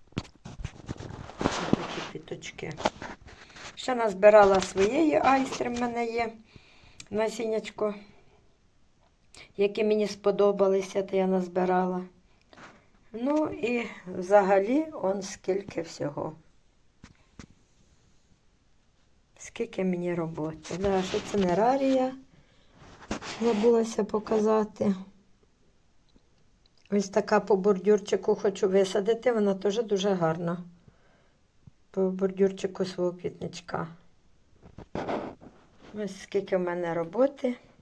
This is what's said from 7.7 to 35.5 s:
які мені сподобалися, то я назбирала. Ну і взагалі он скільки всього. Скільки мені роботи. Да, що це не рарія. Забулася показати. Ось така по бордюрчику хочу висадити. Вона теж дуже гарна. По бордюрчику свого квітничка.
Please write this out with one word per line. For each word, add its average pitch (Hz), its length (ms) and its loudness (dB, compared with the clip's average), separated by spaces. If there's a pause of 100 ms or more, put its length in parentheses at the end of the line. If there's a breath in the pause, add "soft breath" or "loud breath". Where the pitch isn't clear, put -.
які 202 280 0
мені 214 240 2
сподобалися, 196 920 2
то 190 140 -4
я 190 100 4
назбирала. 180 760 0 (1200 loud breath)
Ну 302 240 2
і 240 400 -4 (200)
взагалі 196 880 4
он 196 300 -2
скільки 190 600 -6
всього. 156 540 -8 (3000)
Скільки - 460 -6
мені 175 300 0
роботи. 160 680 -6
Да, 190 220 2
що 190 160 -4 (120)
це 208 80 0
не 180 160 2
рарія. 262 580 2 (1300 soft breath)
Забулася 226 640 2
показати. 214 880 0 (2000)
Ось 202 180 0
така 214 320 0
по 196 160 2
бордюрчику 202 800 2
хочу 202 340 0
висадити. 196 640 2
Вона 208 220 2
теж 196 280 -2
дуже 202 280 0
гарна. 170 540 -2 (1300 soft breath)
По 190 200 0
бордюрчику 190 760 0
свого 180 280 -2
квітничка. - 760 -8 (2000)